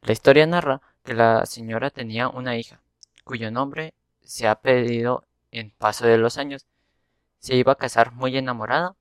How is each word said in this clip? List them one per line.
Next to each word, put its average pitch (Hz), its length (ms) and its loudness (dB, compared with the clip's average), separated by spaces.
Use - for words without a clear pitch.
La 113 100 -2
historia 139 340 4
narra 160 360 -2
que 117 120 -8
la 113 320 4
señora 113 420 -8
tenía 117 400 -6
una 127 300 -6
hija, - 240 -14
cuyo 113 260 -10
nombre 139 440 -8
se - 240 -6
ha 107 140 2
perdido 120 640 0
en 113 180 -12
paso 110 360 0
de 113 120 8
los 117 180 2
años. 139 300 -10
Se 131 160 -2
iba 123 160 4
a 135 60 2
casar 117 340 2
muy 127 260 -4
enamorada 131 640 -4